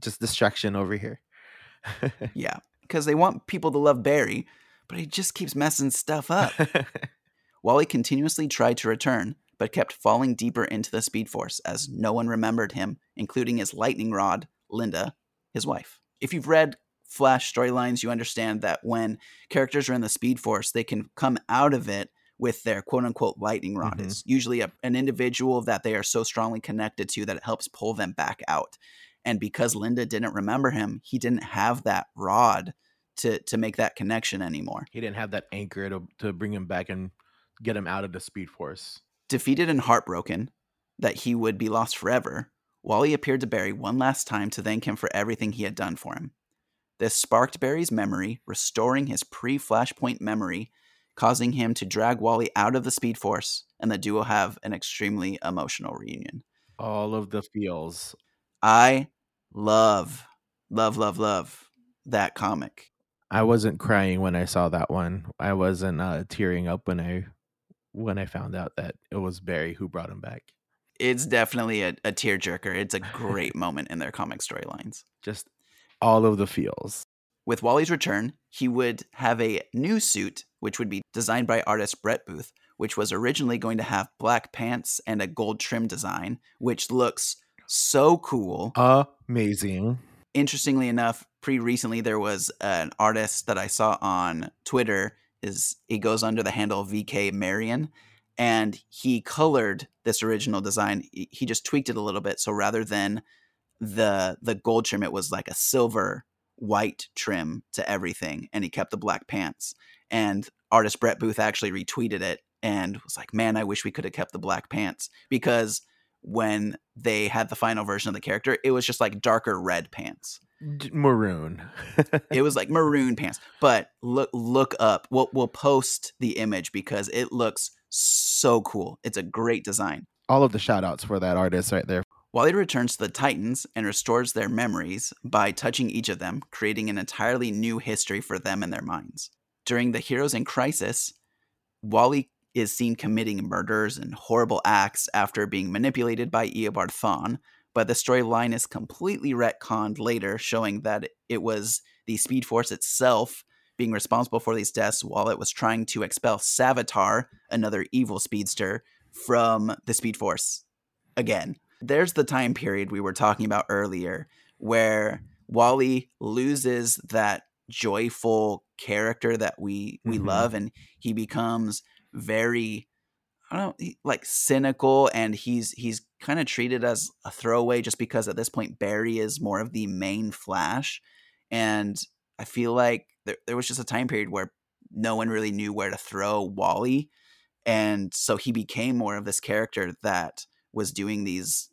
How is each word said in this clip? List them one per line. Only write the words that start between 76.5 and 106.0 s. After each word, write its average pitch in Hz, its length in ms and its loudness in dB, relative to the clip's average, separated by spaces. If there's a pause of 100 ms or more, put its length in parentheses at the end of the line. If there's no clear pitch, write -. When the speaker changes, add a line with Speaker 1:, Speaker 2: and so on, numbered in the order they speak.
Speaker 2:
With 117 160 -2
Wally's 147 280 4
return, 120 440 -2 (140)
he 127 200 -2
would 120 340 0 (100)
have 117 280 2
a 110 200 2 (140)
new 185 260 2
suit, - 440 -2 (160)
which 104 180 -6
would 113 100 -2
be 98 140 -6 (100)
designed 113 340 0
by 113 160 2
artist 104 400 -2
Brett - 240 0
Booth, 78 260 -12 (260)
which - 180 -4
was 101 160 0
originally 120 460 0
going 113 200 -2
to 107 60 -4
have 98 240 -2 (100)
black 117 340 0
pants 120 540 -4
and 107 140 -2
a 98 60 -2
gold 107 340 -2
trim 117 260 -2
design, 95 520 -6 (200)
which - 320 -2
looks 123 460 2 (300)
so 151 520 6
cool. 104 540 -2 (560)
Speaker 1:
Amazing. 104 720 0 (340)
Speaker 2:
Interestingly 135 560 2
enough, 117 380 0 (160)
pre-recently 120 580 0
there 107 180 0
was 101 320 0 (100)
an 87 380 0
artist 110 480 2
that 101 120 0
I 98 80 -4
saw 107 340 2
on 90 500 -2 (140)
Twitter. 107 520 0 (260)
Is, - 340 -4 (100)
he 110 120 -2
goes 110 240 2
under 110 200 0
the 101 80 0
handle 104 340 0
V 104 200 -4
K 101 260 -2
Marion, 110 600 -2 (480)
and 113 400 2 (100)
he 123 320 0
colored 127 640 2 (180)
this 110 180 0
original 110 400 0
design. 101 500 0
He, 90 180 -10
he - 160 -6
just 113 200 -2
tweaked 139 240 0
it 113 60 -2
a 107 40 -4
little 101 220 -2
bit. 98 180 -2
So 107 120 -2
rather 104 320 0
than 101 380 -2 (580)
the, 101 600 0
the 113 140 -2
gold 113 320 2
trim, 104 160 -2
it 85 100 -2
was 92 180 -4
like 92 180 -6
a - 60 -10
silver 107 680 0 (320)